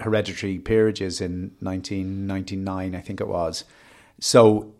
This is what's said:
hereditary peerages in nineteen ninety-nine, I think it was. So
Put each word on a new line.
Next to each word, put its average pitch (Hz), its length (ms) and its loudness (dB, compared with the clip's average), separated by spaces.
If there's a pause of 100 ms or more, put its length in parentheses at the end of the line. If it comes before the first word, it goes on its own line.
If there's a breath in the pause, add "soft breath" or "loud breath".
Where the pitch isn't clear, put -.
hereditary 98 580 -2
peerages 107 640 0
in 90 400 -6
nineteen 95 640 -6
ninety-nine, 95 680 -6
I 90 60 -10
think 95 200 -10
it 104 80 -4
was. 85 360 -4 (540 soft breath)
So 110 600 6